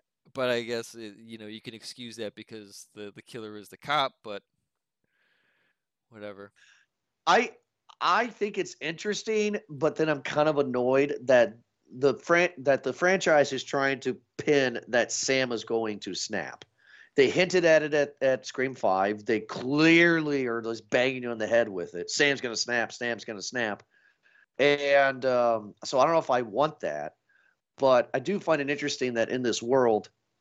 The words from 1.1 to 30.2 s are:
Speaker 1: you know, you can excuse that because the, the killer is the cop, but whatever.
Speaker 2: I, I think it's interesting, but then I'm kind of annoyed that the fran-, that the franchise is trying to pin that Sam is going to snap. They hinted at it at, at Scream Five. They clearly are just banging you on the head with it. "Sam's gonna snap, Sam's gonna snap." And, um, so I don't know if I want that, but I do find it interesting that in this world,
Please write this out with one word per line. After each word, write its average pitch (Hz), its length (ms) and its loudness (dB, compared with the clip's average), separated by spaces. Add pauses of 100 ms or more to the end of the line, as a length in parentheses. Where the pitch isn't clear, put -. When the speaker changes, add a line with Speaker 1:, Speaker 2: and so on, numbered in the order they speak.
Speaker 1:
you 113 220 -18
know, 107 80 -18
you 107 140 -14
can 113 140 -16
excuse 113 420 -16
that 107 200 -10
because 107 580 -18
the, 104 160 -14
the 107 120 -20
killer 107 340 -14
is 101 120 -18
the 98 80 -20
cop, 143 460 -4
but 101 220 -12 (1700)
whatever. 101 420 -16 (760)
Speaker 2:
I, 220 300 4 (440)
I 190 280 2
think 208 300 -6
it's - 220 -6
interesting, 208 800 -4 (100)
but 151 280 -2
then 160 120 0
I'm 143 140 -2
kind 147 260 0
of 151 100 0
annoyed 131 640 2
that 120 340 4 (340)
the 131 240 2
fran-, 170 440 2
that 135 260 0
the 127 80 -2
franchise 175 600 2
is 127 120 -6
trying 135 360 -2
to 120 160 -4 (200)
pin 131 520 2
that 113 220 2
Sam 131 400 0
is 113 140 -4
going 110 360 -4
to 95 140 -10
snap. 85 500 -8 (520)
They 131 140 6
hinted 180 340 2
at 160 180 6
it 151 120 -4
at, 143 260 0
at 131 260 0
Scream 131 280 -4
Five. 104 500 0
They 110 160 0
clearly 151 1080 2
are 117 140 -4
just 113 300 -8
banging 127 320 0
you 120 80 -6
on 117 80 -6
the 107 80 -4
head 117 200 2
with 90 280 -8
it. 87 160 -8
"Sam's 143 320 0
gonna 117 140 -6
snap, 117 360 -2
Sam's 117 320 -6
gonna 107 160 -10
snap." 110 420 -4 (760)
And, 139 680 2
um, 120 500 2 (100)
so 139 140 -2
I 127 60 6
don't 160 80 2
know 165 60 4
if 147 120 -2
I 127 120 2
want 127 380 -2
that, 76 360 -8 (640)
but 127 340 4
I 135 60 -2
do 175 200 -4
find 160 220 0
it 139 100 -4
interesting 143 440 -4
that 113 160 0
in 127 120 -2
this 113 200 -2
world, 117 480 2 (300)